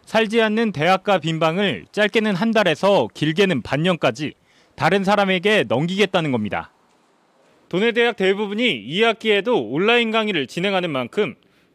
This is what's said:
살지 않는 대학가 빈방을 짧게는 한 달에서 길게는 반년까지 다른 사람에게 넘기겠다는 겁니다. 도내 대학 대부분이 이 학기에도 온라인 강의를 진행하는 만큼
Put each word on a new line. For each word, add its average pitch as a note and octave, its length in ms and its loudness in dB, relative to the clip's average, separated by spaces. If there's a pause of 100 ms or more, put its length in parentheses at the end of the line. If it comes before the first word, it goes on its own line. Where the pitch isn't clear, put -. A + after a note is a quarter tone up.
살지 A3+ 360 0
않는 A3 300 0
대학가 F#3 460 2
빈방을 D#3+ 760 -2
짧게는 G#3 440 0
한 A3 160 0
달에서 F#3 600 2
길게는 D#3+ 480 0
반년까지 D3+ 760 -2 (420)
다른 F#3 260 0
사람에게 F#3+ 640 2
넘기겠다는 E3+ 640 0
겁니다. G2 400 -4 (960)
도내 G#3 240 0
대학 A#3 240 0
대부분이 G3+ 600 0
이 C#3+ 260 -4
학기에도 G#3+ 580 0
온라인 G#3 480 0
강의를 G#3+ 380 -2
진행하는 F3+ 420 -4
만큼 C3 460 -4 (400)